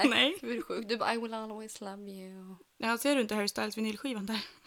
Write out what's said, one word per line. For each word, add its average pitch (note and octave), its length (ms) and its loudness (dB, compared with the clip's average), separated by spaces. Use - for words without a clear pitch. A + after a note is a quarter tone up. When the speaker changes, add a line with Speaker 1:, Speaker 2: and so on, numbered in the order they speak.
Speaker 1:
<laughs> - 20 -
Nej. B3+ 360 6
Speaker 2:
Hur A#3 200 -4
sjukt. G3+ 280 -4
Du A3+ 80 2
bara, A3 160 2
"I A#3 40 0
will A3+ 160 -6
always A3 480 -10
love G3+ 300 -10
you." F#3+ 440 -12
Speaker 1:
Ja, A3+ 200 2
ser C#4+ 180 4
du C4 60 4
inte G#3+ 140 2
Harry G#3 120 2
Styles G#3+ 300 -2
vinylskivan A3 480 -2
där? G#3+ 140 -2